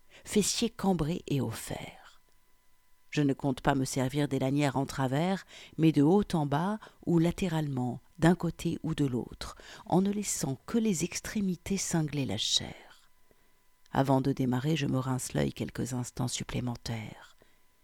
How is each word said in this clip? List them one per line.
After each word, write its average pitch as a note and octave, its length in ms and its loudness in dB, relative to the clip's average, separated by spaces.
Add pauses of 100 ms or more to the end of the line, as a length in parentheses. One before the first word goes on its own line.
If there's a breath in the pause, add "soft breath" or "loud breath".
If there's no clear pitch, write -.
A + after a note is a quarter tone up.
(260 loud breath)
fessiers - 440 2
cambrés E3+ 580 0
et C#3 120 2
au A#2 100 0
fer. - 720 -12 (880)
Je D3+ 120 0
ne C#3 120 4
compte C3+ 280 -2
pas C#3 140 2
me C3 100 0
servir C3+ 420 0
des C3+ 120 -2
lanières C3+ 360 2
en C3+ 120 0
travers, D3 580 -2 (320 loud breath)
mais D#3+ 140 6
de D3 100 4
haut F#3 220 6 (100)
en D3+ 140 2
bas F3 320 0 (260 loud breath)
ou E3+ 140 4
latéralement, D3+ 840 0 (160)
d'un E3+ 160 6
côté - 480 -2
ou D#3+ 140 -4
de C#3+ 100 2
l'autre, - 500 -6 (300 loud breath)
en F3+ 160 4
ne G3+ 100 2
laissant G3 440 -4 (100)
que A#3 140 0
les G3 240 2
extrémités F#3+ 720 -4
cingler D3+ 480 0
la - 120 -2
chair. - 760 -4 (800 soft breath)
Avant C3+ 280 4
de C3+ 140 2
démarrer, C3 420 2
je C#3 120 0
me C3 100 0
rince C3 360 -2
l'œil C#3+ 200 0
quelques - 400 -6
instants B2 340 -4
supplémentaires. A#2+ 1120 -8 (460 soft breath)